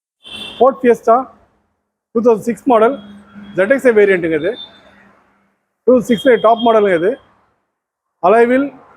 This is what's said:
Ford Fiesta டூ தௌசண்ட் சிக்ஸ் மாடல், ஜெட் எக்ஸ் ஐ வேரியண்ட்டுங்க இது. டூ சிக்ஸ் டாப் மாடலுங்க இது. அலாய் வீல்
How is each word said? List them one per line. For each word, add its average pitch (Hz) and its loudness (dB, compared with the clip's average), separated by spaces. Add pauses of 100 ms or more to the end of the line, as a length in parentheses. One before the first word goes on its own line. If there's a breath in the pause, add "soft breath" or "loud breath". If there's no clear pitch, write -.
(580)
Ford 262 2
Fiesta 240 0 (840)
டூ 226 -4
தௌசண்ட் 226 0
சிக்ஸ் 220 -6
மாடல், 240 2 (540)
ஜெட் 190 0
எக்ஸ் 269 0
ஐ 247 2
வேரியண்ட்டுங்க 185 0
இது. 185 -6 (1300)
டூ 247 4
சிக்ஸ் 220 0
டாப் 220 2
மாடலுங்க 208 2
இது. 185 -2 (1040)
அலாய் 226 2
வீல் 262 -2 (240)